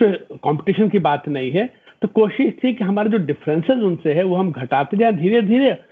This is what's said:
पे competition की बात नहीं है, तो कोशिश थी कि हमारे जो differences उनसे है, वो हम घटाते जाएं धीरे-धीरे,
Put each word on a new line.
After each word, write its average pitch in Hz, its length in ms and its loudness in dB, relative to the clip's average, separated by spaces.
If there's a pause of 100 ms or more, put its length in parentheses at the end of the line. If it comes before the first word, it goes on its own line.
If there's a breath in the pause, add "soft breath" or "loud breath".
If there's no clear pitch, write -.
पे 196 340 0
competition 170 520 0
की 208 100 0
बात 147 300 0
नहीं 131 240 -4
है, 196 140 0 (360 soft breath)
तो 214 60 0
कोशिश 220 460 0 (100)
थी 254 100 0
कि 208 100 -6
हमारे 208 260 0
जो 226 80 0
differences 160 580 -2
उनसे 180 360 -2
है, 165 100 2
वो 185 140 0
हम 185 160 -2
घटाते 135 440 -2
जाएं 226 200 2
धीरे-धीरे, 220 600 2 (140 loud breath)